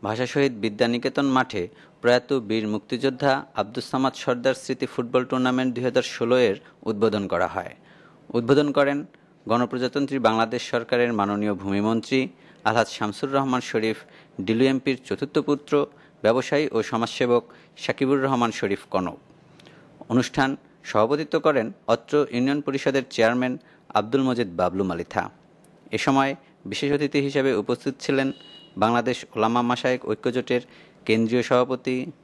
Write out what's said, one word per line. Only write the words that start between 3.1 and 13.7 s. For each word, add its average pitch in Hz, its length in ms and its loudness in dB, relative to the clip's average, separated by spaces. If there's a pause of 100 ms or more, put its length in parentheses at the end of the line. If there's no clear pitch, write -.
আব্দুস 113 360 -4
সামাদ 131 240 0
সর্দার 127 400 0
স্মৃতি 127 320 -6
ফুটবল 123 380 -2
টুর্নামেন্ট 127 500 0
দুই 120 100 -6
হাজার 127 180 2
ষোলো 123 360 0
এর 107 220 2 (220)
উদ্বোধন 104 440 0
করা 87 200 0
হয়। 92 280 -6 (600)
উদ্বোধন 135 380 2
করেন 143 320 0 (440)
গণপ্রজাতন্ত্রী 127 720 0
বাংলাদেশ 113 520 0
সরকারের 120 420 0
মাননীয় 104 420 0
ভূমিমন্ত্রী 107 760 0 (360)
আলহাজ 110 240 2
শামসুর 117 460 -6
রহমান 135 260 0
শরীফ, 110 360 -2 (440)